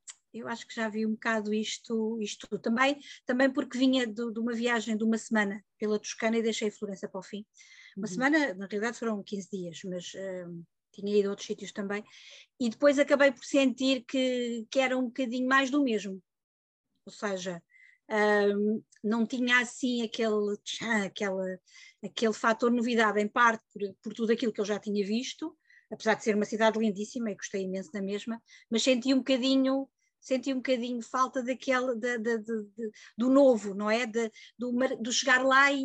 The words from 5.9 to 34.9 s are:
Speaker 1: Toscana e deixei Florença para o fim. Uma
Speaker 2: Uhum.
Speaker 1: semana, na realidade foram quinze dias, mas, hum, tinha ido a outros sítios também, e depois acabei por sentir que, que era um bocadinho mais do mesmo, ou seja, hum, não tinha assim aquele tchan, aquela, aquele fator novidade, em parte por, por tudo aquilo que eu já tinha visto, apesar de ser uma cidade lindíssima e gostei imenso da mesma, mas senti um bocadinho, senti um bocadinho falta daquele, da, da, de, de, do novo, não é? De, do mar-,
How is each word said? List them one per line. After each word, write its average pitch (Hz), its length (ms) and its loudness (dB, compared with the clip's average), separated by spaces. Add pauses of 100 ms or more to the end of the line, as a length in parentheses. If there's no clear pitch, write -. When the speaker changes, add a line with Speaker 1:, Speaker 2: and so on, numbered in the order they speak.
Speaker 1:
Toscana 226 400 -2
e 226 40 2
deixei 214 280 -2
Florença 202 380 -10
para 190 120 -10
o - 20 -10
fim. 208 220 -14 (520)
Uma 196 100 -6
Speaker 2:
Uhum. 180 80 -8
Speaker 1:
semana, 269 400 2
na 190 120 -8
realidade 220 320 -4
foram 220 260 -4
quinze 196 260 -10
dias, 175 340 -10
mas, 180 300 -8
hum, 180 480 -10 (300)
tinha 208 240 -2
ido 202 120 4
a - 20 0
outros 202 180 -8
sítios 202 240 -8
também, 202 320 -6 (560)
e 240 100 0
depois 285 280 4
acabei 277 340 4
por - 120 -20
sentir 262 640 2
que, 247 640 -2
que - 80 0
era 254 180 2
um 254 100 0
bocadinho 254 420 -2
mais 269 220 4
do 285 120 2
mesmo, 202 400 -2 (840)
ou 196 60 -16
seja, 185 480 -6 (960)
hum, 208 260 0 (200)
não 226 240 2
tinha 247 340 2
assim 247 420 -2
aquele 214 600 -2
tchan, 214 420 -2
aquela, 185 520 -4 (460)
aquele 220 280 0
fator 226 380 2
novidade, 226 500 2
em 208 80 0
parte 226 440 2
por, 202 100 -12 (200)
por 220 120 -10
tudo 226 180 0
aquilo 226 200 0
que - 80 -4
eu 208 40 -2
já 202 140 -2
tinha 202 280 -2
visto, 254 500 -6 (340)
apesar 214 240 0
de 202 100 -4
ser 214 100 2
uma 208 100 0
cidade 220 340 2
lindíssima 220 520 -4
e 190 60 -8
gostei - 260 -8
imenso 190 300 -8
da 202 100 -6
mesma, 202 400 -6 (280)
mas 226 120 0
senti 262 320 4
um 269 40 4
bocadinho, 269 720 2 (320)
senti 262 320 -2
um 262 40 -2
bocadinho 247 460 -2
falta 254 420 -2
daquele, 254 500 -2
da, 247 220 -4
da, 226 220 0
de, 220 240 -6 (140)
de, 220 140 -8 (260)
do 247 140 2
novo, 254 440 6
não 208 160 -2
é? 233 140 2
De, 226 280 -4 (260)
do 247 140 -4
mar-, 254 240 0